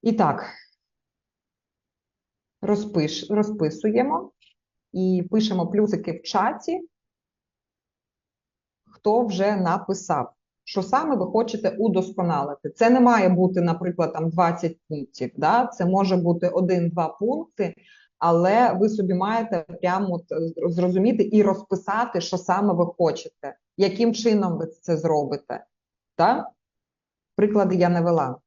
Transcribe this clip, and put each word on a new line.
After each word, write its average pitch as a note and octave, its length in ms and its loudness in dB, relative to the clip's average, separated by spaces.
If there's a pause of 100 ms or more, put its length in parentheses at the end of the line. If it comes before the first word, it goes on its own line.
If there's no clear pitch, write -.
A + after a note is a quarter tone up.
І A3 100 0
так, F3+ 340 0 (2250)
розпиш-, G3+ 720 -2
розписуємо G#3+ 960 -2 (640)
і F#3 380 0
пишемо G#3+ 360 0
плюсики G#3 460 -2
в - 100 -10
чаті, D4 580 -2 (2000)
хто A3+ 360 0
вже G3 300 0
написав, F3 760 -2 (320)
що - 180 -4
саме C#4 340 0
ви F#3 100 -2
хочете G#3+ 440 -2
удосконалити. F3 1000 -2
Це A3+ 200 2
не B3+ 100 6
має A#3 280 6
бути, F3+ 320 4
наприклад, E3+ 520 -2
там D#3+ 180 -2
двадцять E3 480 0 (100)
пунктів, C3+ 480 -8
да? G#3 300 2
Це F#3 200 -4
може F#3+ 300 2
бути F3 320 0
один-два F3 600 0
пункти, A3 680 -4 (440)
але F#3 540 4
ви G3 160 2
собі G3+ 260 -2
маєте G3 500 -2 (160)
прямо F#3 340 -2
от, E3+ 180 -8
е, E3 380 -4
зрозуміти F#3 640 2
і G#3+ 100 6
розписати, G3 760 -2
що F3+ 180 -6
саме F#3+ 360 0
ви E3+ 120 2
хочете, D#3+ 720 -4 (200)
яким G3+ 380 2
чином G3+ 440 2
ви E3 80 -4
це - 300 -4
зробите. D3+ 680 -2 (540)
Да? G#3+ 320 2 (840)
Приклади G3+ 400 2
я F3 120 4
навела. E3 480 0 (100)